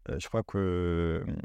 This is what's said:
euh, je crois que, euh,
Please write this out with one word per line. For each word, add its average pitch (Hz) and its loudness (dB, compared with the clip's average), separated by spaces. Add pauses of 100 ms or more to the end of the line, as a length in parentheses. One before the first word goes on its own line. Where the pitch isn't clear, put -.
euh, 69 -2
je - -6
crois 113 0
que, - -4 (720)
euh, - -4 (120)